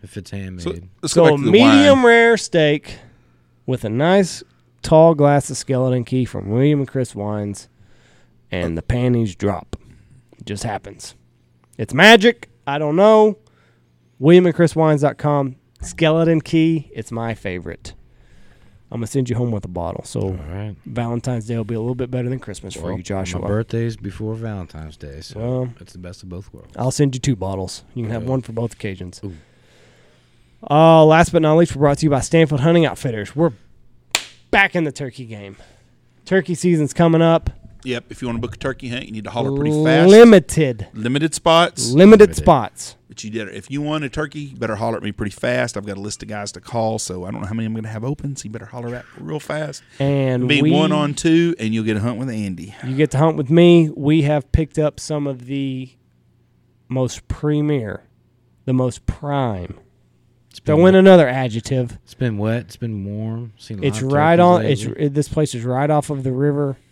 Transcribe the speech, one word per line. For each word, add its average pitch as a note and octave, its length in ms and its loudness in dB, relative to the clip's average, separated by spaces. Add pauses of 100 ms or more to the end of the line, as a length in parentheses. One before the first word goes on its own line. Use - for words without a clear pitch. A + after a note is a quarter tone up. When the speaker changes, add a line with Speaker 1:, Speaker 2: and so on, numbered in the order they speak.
Speaker 1:
if - 120 -20
it's F#2+ 140 -16
handmade. F#2 320 -12
Speaker 2:
So, - 80 -8 (320)
let's - 100 -6
go E3+ 140 6
Speaker 3:
So D#3 40 8
Speaker 2:
back D3 100 2
to C3 60 -4
the A2+ 40 2
Speaker 3:
medium C#4 480 8
Speaker 2:
wine. B3 80 4
Speaker 3:
rare A#3 300 6
steak D3+ 600 -2 (680)
with B2+ 180 -6
a G#2 60 -6
nice E3+ 540 0 (360)
tall D#3+ 320 6
glass C#3+ 380 2
of C3+ 60 -10
skeleton B2+ 480 -2
key B2+ 200 -4
from G2 240 -10
William C#3 300 2
and C3+ 100 -4
Chris C3 280 -6
Wines, G#2 520 -8 (800)
and E2+ 280 -6
the - 40 -8
panties A#2+ 520 -2
drop. G2+ 400 -6 (640)
It - 80 -20
just G2+ 160 -10
happens. G2+ 540 -12 (600)
It's A#2 160 -8
magic. G#3+ 560 4 (160)
I C#3 140 -6
don't D3+ 160 -2
know. G#3+ 440 4 (840)
William F3 260 6
and D#3+ 80 0
Chris E3+ 220 0
wines D#3 260 2
dot C#3+ 160 -2
com. C#3+ 380 -2 (260)
Skeleton E3 580 0
key. D#3+ 540 -2
It's - 160 -12
my A2+ 240 -6
favorite. F2+ 580 -12 (1000)
I'm A2+ 80 -8
gonna A2 80 -8
send B2+ 200 -2
you B2 80 -4
home A#2+ 140 -2
with G#2 140 -6
a F#2 40 -14
bottle. F2 360 -8
So - 160 -8
Speaker 1:
All F#2+ 120 -4
right. F#2 440 -12 (100)
Speaker 3:
Valentine's A#2 600 -6
Day A#2 100 -6
will A2+ 80 -6
be A2+ 100 -8
a A2 60 -6
little B2 160 -6
bit B2 140 -8
better B2+ 200 -6
than C3 80 -8
Christmas F#2+ 360 -16
for D#2+ 100 -14
Speaker 1:
Well, F#2 140 -8
Speaker 3:
you, F2+ 40 -12
Joshua. F#2 380 -8
Speaker 1:
my G2 80 -6
birthday's A2+ 480 -4
before G#2+ 380 -10
Valentine's F2+ 600 -12
Day, D2 260 -18
so - 180 -16
Speaker 3:
Well, B2 400 -6
Speaker 1:
it's - 120 -20
the F2 60 -20
best F2+ 240 -18
of F#2 60 -20
both F2+ 260 -16
worlds. - 220 -20
Speaker 3:
I'll B2+ 160 -4
send C#3 240 0
you A#2+ 40 -8
two C3+ 160 -2
bottles. F#2+ 460 -8 (120)
You A#2+ 100 -8
can G#2+ 80 -8
have A2+ 100 -8
Speaker 1:
Good. B2 80 -8
Speaker 3:
one C3 120 -4
for A2+ 100 -16
both A2+ 220 -6
occasions. F#2 500 -12
Speaker 1:
Ooh. F#2 100 -12 (1300)
Speaker 3:
Uh, D#3+ 360 6
last D#3+ 280 4
but E3 100 2
not D#3 140 2
least, E3+ 200 2
we're C3+ 40 -8
brought C#3+ 180 2
to D#3 80 -2
you D3 40 2
by C3+ 100 0
Stanfield D3+ 400 0
Hunting E3 260 2
Outfitters. A2 500 -8
We're D#3 160 0 (960)
back G3 240 2
in E3+ 100 0
the C#3 80 -4
turkey C3 340 -12
game. G2+ 300 -16 (680)
Turkey F#3 300 0
season's D#3+ 380 0
coming E3 300 4
up. E3 280 2 (340)
Speaker 2:
Yep. A#2+ 260 -6
If G#2+ 100 -16
you B2+ 60 -8
wanna A#2 140 -6
book A#2 160 -8
a - 20 -20
turkey C3 300 -8
hunt, B2 180 -10
you - 60 -16
need A2 120 -12
to F#2 60 -12
holler B2 240 -4
pretty D3+ 300 -2
fast. D#3+ 240 4
Speaker 3:
Limited. F3 840 8
Speaker 2:
Limited C3+ 420 -4
spots. E3 580 2
Speaker 3:
Limited G3 280 10 (100)
Speaker 1:
Limited. - 60 -10
Speaker 3:
spots. D3 600 0 (100)
Speaker 2:
But - 160 -20
you G#2+ 80 -12
did, G#2+ 200 -8
if - 200 -16
you C#3+ 100 -6
want D3+ 220 -4
a C3+ 60 -8
turkey, D3 320 -8
you C#3 160 -16
better A2+ 180 -6
holler A2+ 220 -4
at - 80 -10
me G#2 80 -6
pretty G#2 180 -6
fast. B2 460 -4
I've G2+ 100 -10
got G2 100 -10
a G2 40 -12
list G#2 220 -12
of G#2+ 60 -16
guys G#2 240 -12
to G2 80 -20
call, A2 380 -4
so F2+ 260 -10
I F#2+ 60 -12
don't G#2+ 120 -10
know - 40 -10
how G#2+ 80 -8
many A2+ 120 -6
I'm A2 80 -8
gonna A2 140 -10
have A2 140 -10
open, C#3+ 320 -8
so - 120 -16
you G#2 40 -14
better G#2+ 160 -14
holler A#2+ 300 -12
at A#2+ 80 -16 (160)
real D#3 180 -10
fast. D3+ 460 -10 (160)
Speaker 3:
And C3 480 -2
Speaker 2:
Be C#3+ 140 2
Speaker 3:
we D#3 100 2
Speaker 2:
one D3+ 180 2
on D3 240 0
two, E3 460 0
and A2 120 -4
you'll A2 120 -2
get A2 120 -2
a G2+ 40 -4
hunt A2+ 180 -4
with C3 100 -8
Andy. G#2 460 -10 (100)
Speaker 3:
You C3 120 -6
get D3 160 0
to C3 60 -2
hunt D#3 180 2
with C#3 140 -6
me. E3+ 440 6
We D3+ 280 0
have D3 280 -2
picked D#3 300 -2
up D3+ 180 -2
some D3 300 -6
of B2 180 -10
the C3 440 -8 (960)
most B2+ 400 -4
premier, D3 760 -4 (600)
the C3 80 -2
most B2+ 340 -2
prime. A#2 720 -6 (720)
Speaker 1:
It's - 100 -20
been D3+ 160 0
Speaker 3:
Throw F3 100 6
in F#3+ 80 6
Speaker 1:
wa- F#3+ 40 6
Speaker 3:
another F#3 300 8
adjective. B2 760 -4
Speaker 1:
It's - 100 -20
been A2+ 240 -4
wet. A2 240 -2
It's - 140 -20
been G#2+ 280 -8
warm. A2 540 -10
Seen - 200 -16
a D#3 80 -4
Speaker 3:
It's A2 160 -4
Speaker 1:
lot C3 40 -4
of C3+ 60 -2
Speaker 3:
right D#3 240 2
Speaker 1:
turkeys F3 40 4
Speaker 3:
on. F3 260 4
It's, B2 200 -2
Speaker 1:
lately. - 200 -6
Speaker 3:
it, C#3 80 -4
this D3 140 -2
place D3+ 260 -4
is A#2 100 -8
right C3 260 -2
off D3+ 200 0
of C3+ 140 -8
the C3 80 -4
river. C#3+ 440 -2 (160)